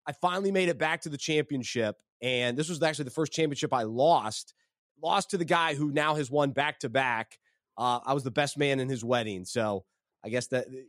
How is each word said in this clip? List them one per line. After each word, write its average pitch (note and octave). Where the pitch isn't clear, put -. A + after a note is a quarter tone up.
I D3
finally F#3+
made F#3
it D3
back D#3+
to E3
the C#3+
championship, C3
and B2
this D#3
was D#3+
actually D3+
the A#2+
first D#3
championship D3+
I B2
lost. A#2
Lost F#3
to G3
the E3+
guy E3
who D3
now D3+
has C3+
won C#3+
back-to-back. C3
Uh, B2
I C3
was C#3+
the B2
best C#3+
man C#3
in B2+
his B2
wedding, A2
so G#2
I G#2+
guess B2
that B2+